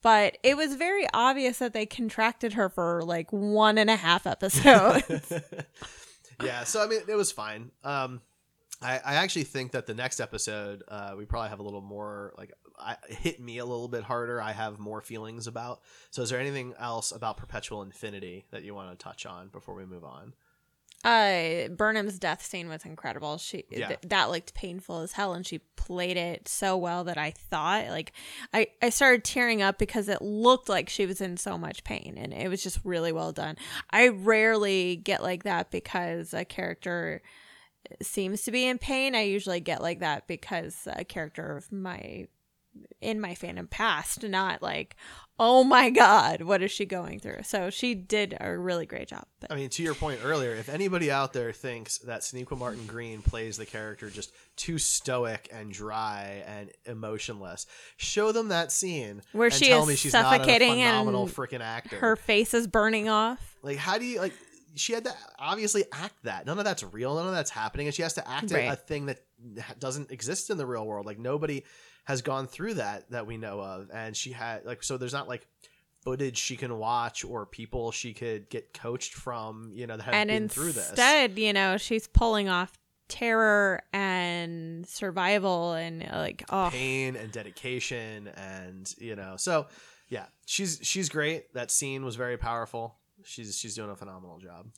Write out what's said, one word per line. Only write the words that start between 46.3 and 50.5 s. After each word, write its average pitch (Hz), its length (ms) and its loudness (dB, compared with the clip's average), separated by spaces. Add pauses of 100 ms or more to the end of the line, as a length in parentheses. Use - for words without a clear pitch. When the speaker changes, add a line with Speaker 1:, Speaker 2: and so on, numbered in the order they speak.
Speaker 1:
what 180 200 2
is 196 100 -2
she 208 120 -4
going 185 360 -8
through?" - 240 -10
So 190 260 -2
she 247 240 -2
did 196 460 -2
a 180 180 -4
really 175 280 -2
great - 220 -8
job. - 160 -12 (140)
But - 140 -12
Speaker 2:
I - 20 -6
mean, 139 160 -4
to 165 140 -4
your 156 100 0
point 143 300 -4
earlier, 139 300 2